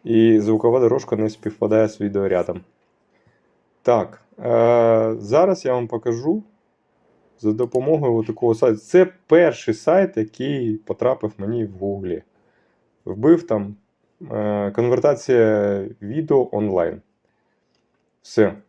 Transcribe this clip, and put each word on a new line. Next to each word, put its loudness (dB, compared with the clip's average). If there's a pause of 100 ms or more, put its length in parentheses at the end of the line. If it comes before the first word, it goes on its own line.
І 4
звукова 2
дорожка 0
не -2
співпадає -2
з -10
відеорядом. -2 (1200)
Так, 0 (180)
е, 2
зараз 0
я -2
вам -4
покажу -4 (960)
за -2
допомогою -2
отакого 0
сайту. 0
Це 2 (200)
перший 2
сайт, 0
який -4
потрапив -4
мені -6
в -14
Гуглі. -8 (840)
Вбив 2
там, -4 (560)
е, -4
конвертація 2 (220)
відео -2
онлайн. -2 (1200)
Все. 0 (160)